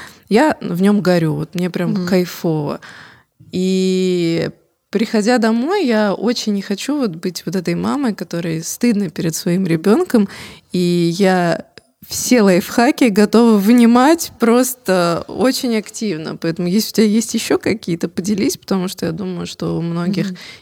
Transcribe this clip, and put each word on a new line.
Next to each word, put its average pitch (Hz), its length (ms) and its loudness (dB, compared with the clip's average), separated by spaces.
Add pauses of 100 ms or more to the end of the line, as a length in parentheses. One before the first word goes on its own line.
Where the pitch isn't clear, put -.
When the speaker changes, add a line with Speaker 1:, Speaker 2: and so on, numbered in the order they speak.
(280)
Speaker 1:
я 262 320 4
в 175 220 -2
нем 202 180 4
горю, 165 340 2
вот 151 200 -6
мне 180 160 -2
прям 175 220 -4
Speaker 2:
Мгм. 185 140 -4
Speaker 1:
кайфово. 170 720 -2 (760)
И 185 960 0 (400)
приходя 220 480 0
домой, 247 480 0
я 214 280 0
очень 220 400 -2
не 196 80 -4
хочу 262 360 -4
вот 214 180 -2
быть 175 300 -8
вот 170 100 -4
этой 175 180 -2
мамой, 220 400 -2
которой 170 480 -6
стыдно 202 480 -2
перед 165 240 -4
своим 185 320 -2
ребенком, 202 600 2 (440)
и 180 60 -2 (400)
я 185 460 2 (440)
все - 340 2
лайфхаки 233 680 2
готова 214 500 4
вынимать 240 800 4
просто 190 880 0
очень 247 480 0
активно. 160 600 -6
Поэтому 165 320 -4
если 214 220 0
у - 40 -14
тебя 220 120 4 (120)
есть - 160 -4
еще 381 240 -2
какие-то, 180 500 -4
поделись, 208 480 -4
потому 185 320 -4
что - 180 -8
я 175 60 -4
думаю, 175 340 -8
что 170 320 -6
у 160 40 -4
многих 175 440 -2
Speaker 2:
Мгм. 185 100 -8 (260)